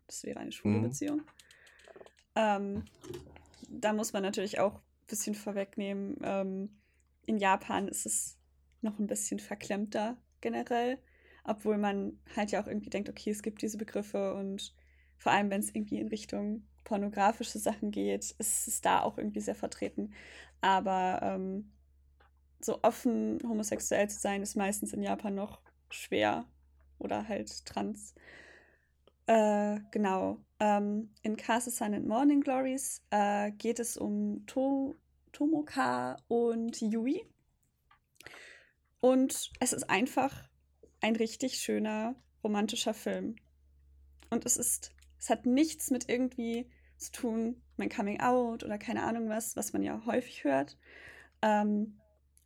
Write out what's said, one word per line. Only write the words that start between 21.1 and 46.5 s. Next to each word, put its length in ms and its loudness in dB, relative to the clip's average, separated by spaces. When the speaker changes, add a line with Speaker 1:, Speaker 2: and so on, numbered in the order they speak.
Speaker 1:
ähm, 500 -4
so 220 -2
offen 600 4
homosexuell 680 2
zu 100 -8
sein, 220 0
ist 140 -6
meistens 360 0
in 100 -2
Japan 320 -2
noch 280 -6
schwer 560 2
oder 300 -2
halt 360 -6
trans. 500 -6
Äh, 540 4
genau. 460 0
Ähm, 500 2
in 160 -2
Kase-san 560 0
and 120 -2
Morning 360 6
Glories, 680 -2
äh, 420 4
geht 280 -2
es 160 -4
um 500 -2
To-, 500 0
Tomoka 840 0
und 540 2
Yui. 420 0
Und 600 4
es 120 2
ist 180 -4
einfach 580 0
ein 160 2
richtig 420 -2
schöner 560 -2
romantischer 520 0
Film. 420 -4
Und 160 0
es 100 4
ist, 380 -2
es 120 -10
hat 160 2
nichts 440 4
mit 180 0
irgendwie 600 0